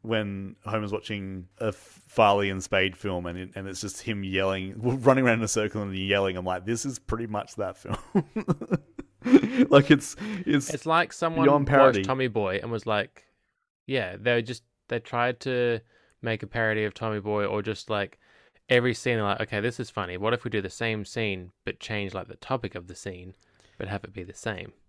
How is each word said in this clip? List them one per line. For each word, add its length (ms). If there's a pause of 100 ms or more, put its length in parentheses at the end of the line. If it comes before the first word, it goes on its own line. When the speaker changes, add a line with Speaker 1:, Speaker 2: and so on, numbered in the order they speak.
Speaker 1:
when 600
Homer's 280
watching 560 (100)
a 100
F-, 380
Farley 440
and 120
Spade 340
film, 300
and 120
it, 160
and 140
it's 120
just 220
him 220
yelling, 500
w-, 240
running 280
around 120
in 60
a 40
circle 340
and 140
yelling. 400
I'm 100
like, 180
"This 220
is 120
pretty 280
much 300
that 200
film." 220 (360)
<laughs> 440 (920)
Like, 240
it's, 240 (280)
it's 260
Speaker 2:
It's 140
like 280
someone 340
Speaker 1:
beyond 200
Speaker 2:
watched 40
Speaker 1:
parody. 320
Speaker 2:
Tommy 240
Boy 340
and 120
was 140
like, 380 (600)
yeah, 340
they 220
just, 220 (240)
they 100
tried 420
to 380 (440)
make 200
a 60
parody 360
of 80
Tommy 280
Boy, 240
or 180
just, 260
like, 300 (500)
every 260
scene 220
they're 80
like, 180
"Okay, 180
this 180
is 120
funny. 260
What 180
if 80
we 80
do 100
the 100
same 340
scene 480 (120)
but 140
change, 360
like, 120
the 100
topic 380
of 140
the 80
scene, 380 (440)
but 80
have 160
it 100
be 120
the 100
same?" 380 (160)